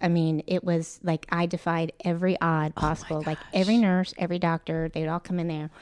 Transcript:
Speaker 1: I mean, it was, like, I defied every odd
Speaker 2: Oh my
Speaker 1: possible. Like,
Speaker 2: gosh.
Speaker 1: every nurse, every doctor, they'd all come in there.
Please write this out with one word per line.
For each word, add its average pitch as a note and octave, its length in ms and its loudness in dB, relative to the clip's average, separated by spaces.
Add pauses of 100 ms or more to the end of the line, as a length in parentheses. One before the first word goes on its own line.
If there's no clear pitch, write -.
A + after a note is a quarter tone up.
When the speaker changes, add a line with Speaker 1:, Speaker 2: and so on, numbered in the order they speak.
Speaker 1:
I F3+ 60 2
mean, D#3+ 380 2
it F3+ 160 0
was, E3+ 400 -2
like, E3 300 -2
I F3 140 2
defied E3+ 460 -2 (120)
every F3+ 360 2
odd D#3 360 2
Speaker 2:
Oh - 60 -8
my D3+ 60 2
Speaker 1:
possible. D#3 360 -2
Like, D#3 160 -4
Speaker 2:
gosh. - 140 -18
Speaker 1:
every G3 240 4
nurse, F#3 400 4
every F3+ 200 -2
doctor, E3 540 -2
they'd D#3+ 160 -4
all E3 120 -2
come F3+ 200 -4
in E3+ 80 -2
there. D#3 220 -6 (120)